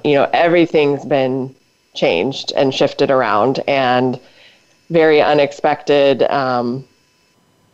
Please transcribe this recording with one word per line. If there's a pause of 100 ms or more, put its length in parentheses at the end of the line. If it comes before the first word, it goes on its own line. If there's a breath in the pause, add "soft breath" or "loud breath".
you
know,
everything's
been (400)
changed
and
shifted
around
and (720 soft breath)
very
unexpected,
um, (880)